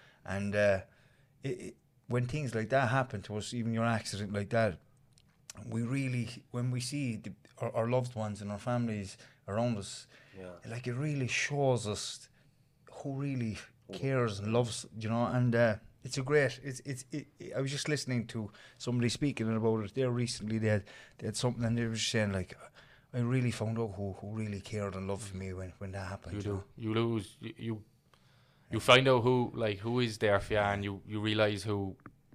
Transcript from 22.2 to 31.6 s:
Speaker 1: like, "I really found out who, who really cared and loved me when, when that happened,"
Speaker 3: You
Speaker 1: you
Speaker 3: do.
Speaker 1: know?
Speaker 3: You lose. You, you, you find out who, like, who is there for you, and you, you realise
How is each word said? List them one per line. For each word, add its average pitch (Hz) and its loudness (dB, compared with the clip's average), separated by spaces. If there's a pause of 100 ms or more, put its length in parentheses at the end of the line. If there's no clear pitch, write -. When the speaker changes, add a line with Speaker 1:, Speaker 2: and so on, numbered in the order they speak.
Speaker 1:
like, 92 -4 (560)
"I 127 0
really 123 2
found 113 -2
out 110 -2
who, 98 -4
who 101 -12
really 104 -4
cared 101 -4
and 95 -4
loved 98 -6
me 95 -6
when, 92 -8
when 98 -8
that 95 -6
happened," 95 -10
Speaker 3:
You 101 -4
Speaker 1:
you 98 -4
Speaker 3:
do. 101 -2
Speaker 1:
know? 95 -4 (140)
Speaker 3:
You 110 -2
lose. 113 0
You, 113 -10
you, 113 -6 (880)
you 110 -2
find 131 10
out 127 8
who, 123 4
like, 104 0
who 117 -2
is 110 0
there 101 6
for 101 -4
you, 104 4
and 101 2
you, 101 -4
you 104 -4
realise 107 2